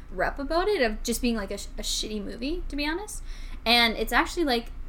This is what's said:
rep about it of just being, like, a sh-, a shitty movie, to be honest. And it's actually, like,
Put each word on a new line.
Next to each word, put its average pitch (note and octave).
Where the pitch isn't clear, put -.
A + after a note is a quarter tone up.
rep -
about D#4+
it G4+
of G#3+
just A3+
being, A#3
like, G3+
a G3+
sh-, -
a A3
shitty G#3+
movie, G3+
to C#4
be C#4+
honest. F#4+
And A#3
it's A3
actually, E4
like, A#3